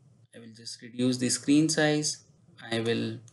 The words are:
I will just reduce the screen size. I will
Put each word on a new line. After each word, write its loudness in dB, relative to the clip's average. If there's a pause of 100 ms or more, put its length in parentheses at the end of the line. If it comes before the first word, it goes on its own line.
(340)
I -20
will -20
just -14
reduce -2
the 0
screen 4
size. 0 (480)
I 0
will -2 (140)